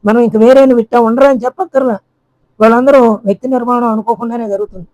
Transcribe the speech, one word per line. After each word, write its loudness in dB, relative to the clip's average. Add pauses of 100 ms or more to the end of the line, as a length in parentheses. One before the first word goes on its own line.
మనం 0
ఇంక 0
వేరేని 4
విట్టా -2
ఉండరా 2
అని 0
చెప్పక్కర్లా. -4 (640)
వాళ్ళందరూ 2 (120)
వ్యక్తి -4
నిర్మాణం -2
అనుకోకుండానే -6
జరుగుతుంది. -8